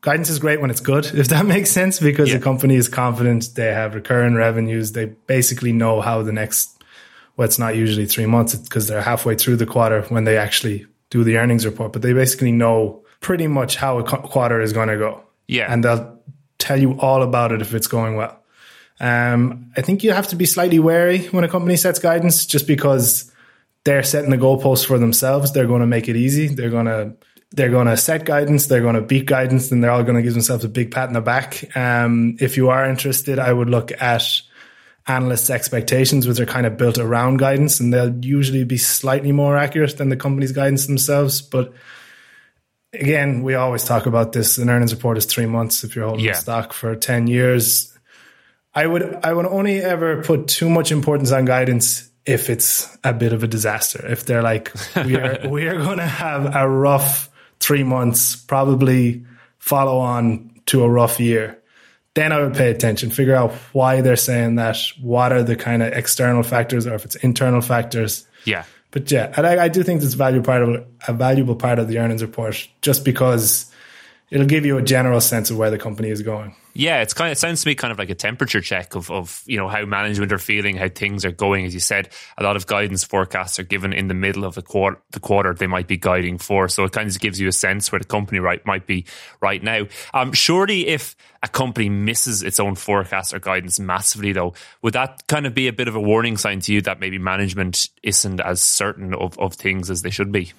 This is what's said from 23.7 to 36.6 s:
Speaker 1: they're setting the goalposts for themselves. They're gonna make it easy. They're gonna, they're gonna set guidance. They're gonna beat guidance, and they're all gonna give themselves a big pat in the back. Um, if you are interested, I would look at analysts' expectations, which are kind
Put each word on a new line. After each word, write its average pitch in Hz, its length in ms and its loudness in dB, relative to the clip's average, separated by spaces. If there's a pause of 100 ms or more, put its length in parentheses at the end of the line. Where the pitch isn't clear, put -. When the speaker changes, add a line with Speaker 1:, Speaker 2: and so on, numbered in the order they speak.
Speaker 1:
they're 139 180 2
setting 147 260 -2
the 131 80 4
goalposts 131 480 4
for 131 140 2
themselves. 131 540 2
They're 131 140 2
gonna 120 200 4
make 117 220 0
it 113 80 0
easy. 139 300 2
They're 127 220 -2
gonna, 113 440 -2 (380)
they're 131 200 2
gonna 120 260 4
set 160 280 0
guidance. 147 420 2
They're 123 140 4
gonna 117 200 2
beat 135 240 0
guidance, 131 460 2
and 120 120 2
they're 120 80 4
all 123 120 2
gonna 117 180 2
give 117 120 0
themselves 117 320 0
a 110 40 -2
big 117 220 -4
pat 131 160 -4
in 123 60 -6
the 117 80 0
back. 127 540 -4
Um, 120 640 2
if 135 180 0
you 127 120 4
are 131 180 2
interested, 131 520 -2
I 127 140 2
would 120 160 0
look 120 220 0 (100)
at 120 220 0 (840)
analysts' 127 420 0
expectations, 127 800 2
which 123 120 0
are 120 60 2
kind 123 200 -2